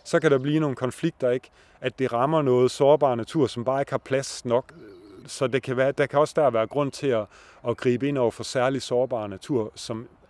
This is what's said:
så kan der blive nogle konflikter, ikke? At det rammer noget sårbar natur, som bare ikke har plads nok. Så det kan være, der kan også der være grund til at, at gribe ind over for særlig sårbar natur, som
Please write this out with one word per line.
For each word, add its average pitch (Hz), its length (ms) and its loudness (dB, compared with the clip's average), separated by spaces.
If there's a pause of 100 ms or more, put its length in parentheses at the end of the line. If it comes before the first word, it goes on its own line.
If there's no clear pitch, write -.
så 165 160 0
kan 156 100 4
der 139 80 6
blive 147 220 0
nogle 143 160 -2
konflikter, 127 540 -2
ikke? 131 200 -4 (300)
At - 180 -6
det 127 140 -2
rammer 147 300 2
noget 127 280 4
sårbar 139 440 4
natur, 117 320 -2
som 117 180 -4
bare 135 160 -2
ikke 139 120 -6
har 131 60 0
plads - 460 -4
nok. 123 280 0 (540)
Så - 200 -4
det 123 160 0
kan 131 140 -6
være, 131 160 2
der 139 140 0
kan 143 120 -2
også 151 180 2
der 147 140 4
være 113 160 2
grund 143 260 -2
til - 140 -6
at, 113 180 0 (440)
at 117 80 0
gribe 127 320 0
ind 143 100 -2
over 117 120 2
for - 140 -8
særlig 131 380 -2
sårbar 120 440 -2
natur, 107 480 -4
som 117 340 -10 (220)